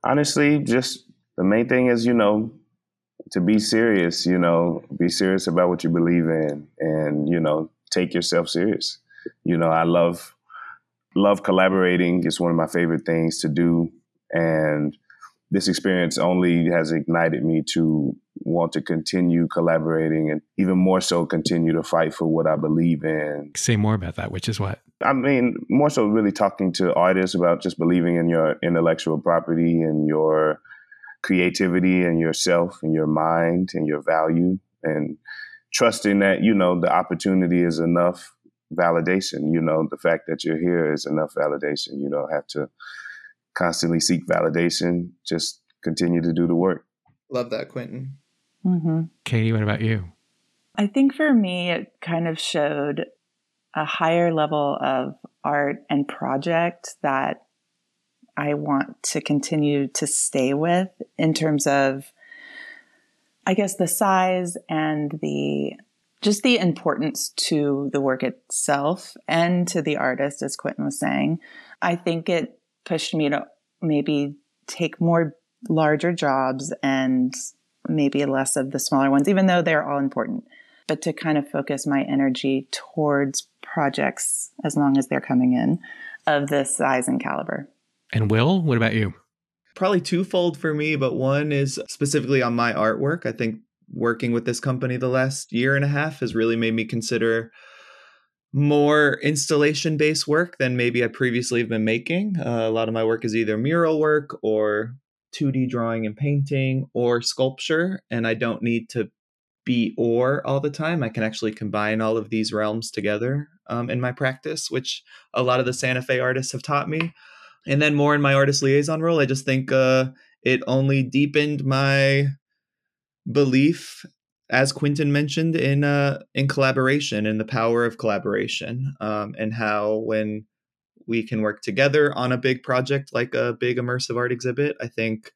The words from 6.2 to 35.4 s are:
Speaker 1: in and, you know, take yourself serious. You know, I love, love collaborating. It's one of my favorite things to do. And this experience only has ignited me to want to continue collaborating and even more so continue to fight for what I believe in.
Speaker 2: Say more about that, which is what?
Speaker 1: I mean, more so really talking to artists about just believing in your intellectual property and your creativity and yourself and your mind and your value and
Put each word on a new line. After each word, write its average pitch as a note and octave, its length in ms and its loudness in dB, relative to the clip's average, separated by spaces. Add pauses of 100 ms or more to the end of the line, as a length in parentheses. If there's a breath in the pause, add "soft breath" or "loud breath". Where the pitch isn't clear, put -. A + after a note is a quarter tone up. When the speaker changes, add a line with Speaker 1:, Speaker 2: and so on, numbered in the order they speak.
Speaker 1:
in D2+ 420 -2 (120)
and, D2+ 500 -2
you E2+ 120 0
know, D#2+ 300 -2 (200)
take F#2 240 -2
yourself E2+ 340 0
serious. - 500 -2 (460 loud breath)
You E2+ 120 2
know, E2 120 2
I D#2+ 160 2
love, E2+ 500 0 (800 loud breath)
love G2 280 4
collaborating. F#2 840 4
It's D#2+ 140 -2
one F2 100 2
of E2 60 2
my D#2+ 100 0
favorite E2 400 0
things E2 340 0
to E2 80 -2
do. E2+ 440 2 (400)
And D#2 640 0 (560 loud breath)
this F#2+ 160 0
experience F2+ 500 0
only F2 520 2
has E2 200 0
ignited D#2+ 540 0
me D#2+ 180 0 (120)
to D#2 420 0 (220)
want E2+ 340 -2
to D#2 80 -2
continue E2+ 680 0
collaborating D#2+ 840 0
and D2+ 100 -4 (160)
even F#2 220 2
more F#2 220 4
so E2+ 240 0
continue E2 500 0
to D#2+ 80 0
fight D#2+ 320 0
for E2 120 -2
what D#2+ 200 2
I D#2 100 2
believe D#2 480 0
in. D2+ 500 -4
Speaker 2:
Say - 220 0
more G#2+ 180 2
about F2 220 -6
that, F#2+ 160 -8
which F#2 160 -6
is A2 100 -6
what? G2 220 -4 (240)
Speaker 1:
I C3+ 80 4
mean, B2+ 420 2 (140)
more D3 220 4
so B2+ 160 2
really G#2 260 4
talking F#2+ 420 0
to F2+ 200 0
artists F#2 420 4
about F2 260 2
just F2+ 160 -4
believing F2 380 2
in E2+ 120 2
your D#2+ 340 2
intellectual E2 560 2
property E2 640 2
and D2+ 260 0
your D#2 520 2 (640 loud breath)
creativity F2+ 800 2
and E2+ 160 2
yourself E2+ 640 0
and D#2+ 120 0
your D#2 120 2
mind E2 680 0
and D#2+ 120 -2
your D2+ 160 -2
value E2 560 0 (240)
and D2+ 360 -4 (540 loud breath)